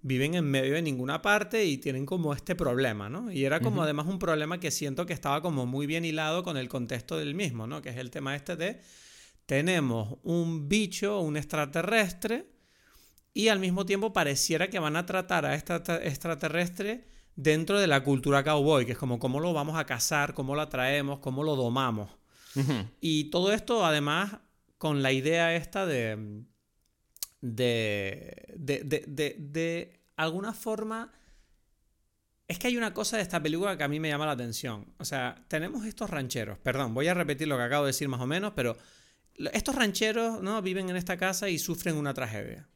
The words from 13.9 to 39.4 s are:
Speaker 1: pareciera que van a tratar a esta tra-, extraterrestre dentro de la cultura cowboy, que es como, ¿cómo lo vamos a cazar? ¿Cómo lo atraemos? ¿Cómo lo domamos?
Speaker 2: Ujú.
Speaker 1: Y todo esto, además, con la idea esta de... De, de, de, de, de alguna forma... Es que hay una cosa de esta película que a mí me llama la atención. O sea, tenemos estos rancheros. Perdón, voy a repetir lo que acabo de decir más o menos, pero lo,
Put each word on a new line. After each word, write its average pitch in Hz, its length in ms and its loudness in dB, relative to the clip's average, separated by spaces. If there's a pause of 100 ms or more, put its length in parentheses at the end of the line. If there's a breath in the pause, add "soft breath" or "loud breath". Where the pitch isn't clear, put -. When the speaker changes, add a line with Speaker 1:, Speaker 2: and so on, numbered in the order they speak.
Speaker 1:
pareciera 160 580 2
que 220 80 -4
van 151 180 0
a 175 80 0
tratar 180 420 0
a 139 80 2
esta 170 280 -4
tra-, 170 220 0
extraterrestre 175 1000 -2 (280 soft breath)
dentro 160 460 4
de 196 60 6
la 139 160 6
cultura 139 420 4
cowboy, 147 420 6
que 120 60 -4
es 110 60 -6
como, 123 200 -2
¿cómo 131 220 0
lo 170 120 0
vamos 156 260 0
a 151 60 -2
cazar? 143 500 0
¿Cómo 139 200 -2
lo 147 80 0
atraemos? 139 580 0
¿Cómo 135 240 -4
lo 156 120 2
domamos? 120 540 0 (460 loud breath)
Speaker 2:
Ujú. 139 160 2 (280)
Speaker 1:
Y 156 300 2
todo 180 220 4
esto, 214 340 2
además, 160 520 2 (400)
con 147 240 0
la 135 100 4
idea 165 420 2
esta 185 320 -2
de... 110 560 -2 (1000)
De, 110 1040 -2 (120)
de, 143 280 -4
de, 147 220 -2
de, 147 320 -4
de 165 640 -6 (160)
alguna 180 360 -2
forma... 220 600 -6 (1400 soft breath)
Es - 100 -4
que - 80 -2
hay 247 100 2
una 226 160 0
cosa - 260 -2
de 208 40 0
esta 175 200 -2
película 170 360 0
que 151 60 0
a 143 40 0
mí 151 120 -2
me 160 80 -2
llama 147 180 0
la 151 60 0
atención. 117 640 -6
O - 60 -10
sea, 127 440 -4
tenemos 185 380 -4
estos 214 240 -6
rancheros. 123 480 -4
Perdón, 131 340 0
voy 131 140 2
a 180 80 4
repetir 151 320 0
lo 143 100 0
que 123 60 0
acabo 143 220 2
de 139 60 2
decir 139 180 -2
más 127 120 -2
o 123 60 -2
menos, 190 300 -2
pero 120 200 0 (600 loud breath)
lo, - 160 -4